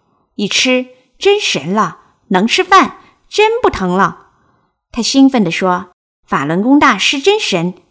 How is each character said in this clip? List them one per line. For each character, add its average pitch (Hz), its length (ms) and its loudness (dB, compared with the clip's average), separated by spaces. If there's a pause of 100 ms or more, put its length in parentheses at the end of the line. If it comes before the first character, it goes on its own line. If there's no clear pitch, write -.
(360)
一 208 120 -4
吃， 254 400 -2 (300)
真 403 200 2
神 170 340 -6
了， 196 260 -2 (300)
能 196 180 2
吃 370 180 -2
饭， 359 320 2 (320)
真 440 320 0
不 453 80 0
疼 - 220 -2
了。 180 400 -2 (600)
他 233 120 -6
兴 269 260 4
奋 247 160 2
地 - 60 -2
说 185 400 -4 (360)
：“法 147 200 -4
轮 170 160 -2
功 269 160 4
大 277 180 2
师 269 240 -4
真 403 180 2
神。” 185 360 -4 (160)